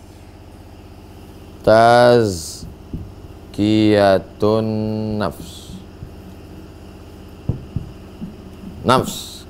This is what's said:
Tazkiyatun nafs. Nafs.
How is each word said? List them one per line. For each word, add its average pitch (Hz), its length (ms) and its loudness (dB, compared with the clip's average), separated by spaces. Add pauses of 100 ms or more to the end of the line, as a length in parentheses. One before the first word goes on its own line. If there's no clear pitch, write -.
(1600)
Tazkiyatun 107 3000 2 (560)
nafs. - 560 -10 (3000)
Nafs. - 680 -4